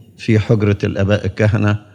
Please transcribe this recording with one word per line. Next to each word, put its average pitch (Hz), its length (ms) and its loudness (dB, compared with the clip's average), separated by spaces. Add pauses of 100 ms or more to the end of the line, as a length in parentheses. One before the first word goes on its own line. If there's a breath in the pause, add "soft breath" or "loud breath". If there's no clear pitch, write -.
(180)
في 110 220 0
حجرة 101 460 0
الآباء 98 420 -2
الكهنة، 104 680 0